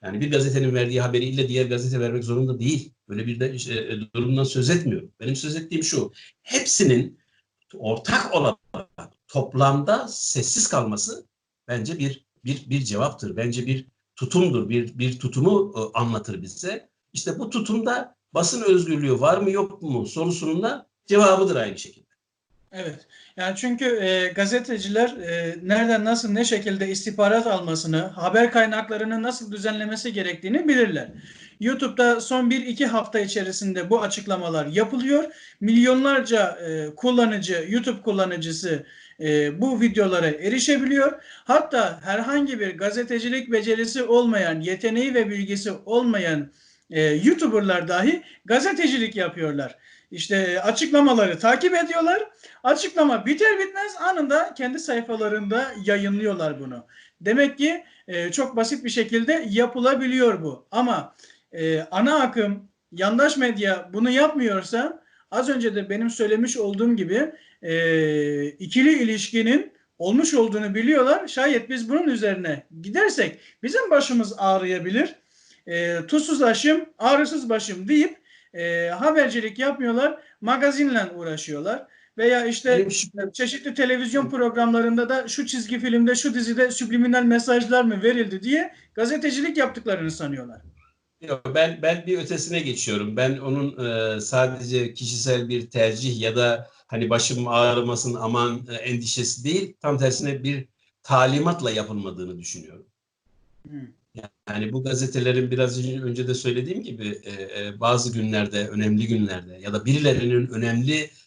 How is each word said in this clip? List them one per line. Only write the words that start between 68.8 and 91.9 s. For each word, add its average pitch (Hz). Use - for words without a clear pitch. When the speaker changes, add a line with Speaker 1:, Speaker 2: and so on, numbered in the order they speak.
Speaker 2:
ilişkinin 226
olmuş 233
olduğunu 214
biliyorlar. 285
Şayet 254
biz 233
bunun 320
üzerine 185
gidersek 214
bizim 415
başımız 247
ağrıyabilir. 190
E, 170
tuzsuz 302
aşım 302
ağrısız 277
başım 208
deyip, 302
e, 170
habercilik 226
yapmıyorlar, 269
magazinle 262
uğraşıyorlar. 165
Veya 240
işte 247
Speaker 1:
Benim 196
şüphem 196
Speaker 2:
çeşitli 254
televizyon 254
programlarında 233
da 262
şu 277
çizgi 233
filmde, 240
şu 247
dizide 240
subliminal 247
mesajlar 240
mı 202
verildi 214
diye 311
gazetecilik 285
yaptıklarını 208
sanıyorlar. 131
Speaker 1:
Yok, 143
ben, 165
ben 170